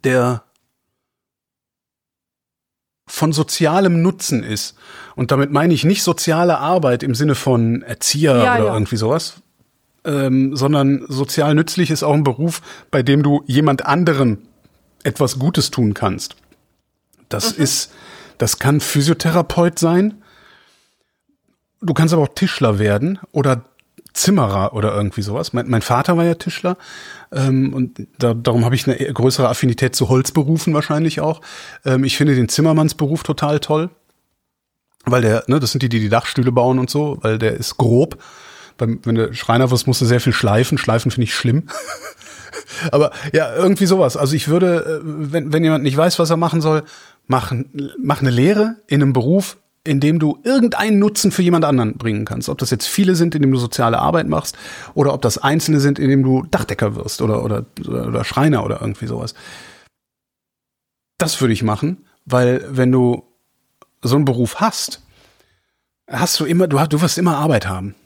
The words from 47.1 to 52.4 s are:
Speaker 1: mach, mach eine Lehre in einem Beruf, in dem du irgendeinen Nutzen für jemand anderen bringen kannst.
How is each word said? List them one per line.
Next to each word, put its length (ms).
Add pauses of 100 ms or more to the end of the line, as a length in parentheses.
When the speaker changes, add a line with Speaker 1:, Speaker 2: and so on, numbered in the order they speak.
Speaker 1:
mach, 240 (500)
mach 180
eine 100
Lehre 460 (120)
in 140
einem 100
Beruf, 440 (260)
in 160
dem 200
du 240
irgendeinen 560
Nutzen 340
für 100
jemand 220
anderen 320
bringen 300
kannst. 240